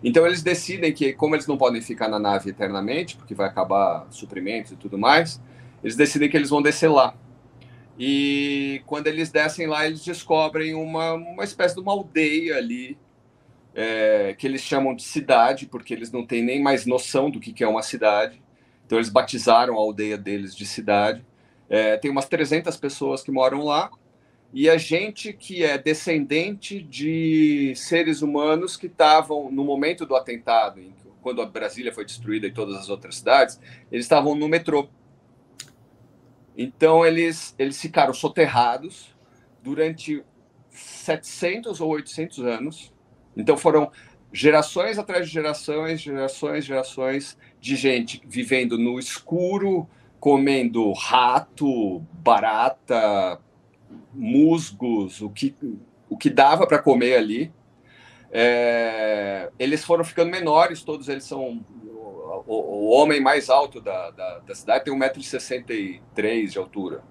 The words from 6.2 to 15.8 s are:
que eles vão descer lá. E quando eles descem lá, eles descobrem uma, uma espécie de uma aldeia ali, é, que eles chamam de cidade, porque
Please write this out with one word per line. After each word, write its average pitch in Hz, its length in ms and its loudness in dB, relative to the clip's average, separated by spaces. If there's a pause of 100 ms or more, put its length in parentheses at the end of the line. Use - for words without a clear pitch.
que 160 80 0
eles 143 140 2
vão 147 100 2
descer 147 280 2
lá. 135 260 4 (840)
E 139 880 -2
quando 147 220 -8
eles 156 240 -4
descem 156 380 0
lá, 151 180 -2
eles 156 180 -6
descobrem 160 680 -2
uma, 160 380 -4
uma 175 320 -8
espécie 180 320 0
de 185 40 -12
uma 196 120 -4
aldeia 160 640 -2
ali, 123 420 -6 (760)
é, 107 640 0
que - 80 -12
eles 135 160 -4
chamam 135 340 0
de - 100 -14
cidade, 135 600 2
porque - 280 -12